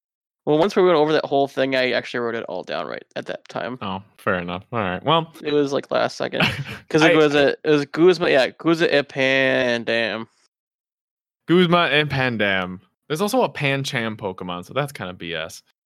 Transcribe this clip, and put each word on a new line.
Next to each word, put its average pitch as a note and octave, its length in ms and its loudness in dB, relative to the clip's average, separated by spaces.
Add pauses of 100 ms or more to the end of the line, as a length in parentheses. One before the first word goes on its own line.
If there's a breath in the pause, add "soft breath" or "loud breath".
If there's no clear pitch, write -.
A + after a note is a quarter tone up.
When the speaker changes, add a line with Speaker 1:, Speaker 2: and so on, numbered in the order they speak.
(460)
Speaker 1:
Well, D3+ 120 2
once G3 200 2
we G3 60 4
went F3+ 120 4
over D3+ 160 4
that D3+ 140 2
whole C#3 240 0
thing, C3+ 260 -2
I B2+ 160 2
actually A#2+ 300 -4
wrote A#2 140 -4
it A#2 100 -8
all F2 180 -8
down D#2 240 -6
right - 160 -10 (140)
at - 80 -10
that - 240 -10
time. A#2+ 320 -8
Speaker 2:
Oh, F#2+ 200 -6 (160)
fair G2 180 -2
enough. F2+ 360 -6
All A#2+ 80 -2
right. F#2 240 -4
Well, D#3+ 260 0 (140)
Speaker 1:
It D3+ 80 -4
was, C#3+ 220 0
like, - 180 -6
last A#2+ 240 -2
second. - 260 -6
Speaker 2:
<laughs> - 480 -6
Speaker 1:
'Cause D#3 120 2
it E3 100 6
Speaker 2:
I E3 40 4
Speaker 1:
was D3+ 200 4
a, C#3+ 140 4 (160)
it D#3 40 2
was D3 180 2
Guzma, E3+ 440 2
yeah, C3 200 4
Guzma E3 360 0
e C#3+ 160 2
Pandam. B2 1200 0 (1200)
Speaker 2:
Guzma E3+ 420 6
and D3 180 2
Pandam. G#2 680 0 (300)
There's D#3 100 -4
also G#3 220 0
a F#3 80 2
Pancham C3+ 680 -4
Pokemon, F2+ 500 -8
so G#2 80 -20
that's C#3 200 -4
kinda F#2 200 -10
B F2 200 -10
S. D#2+ 300 -10 (220)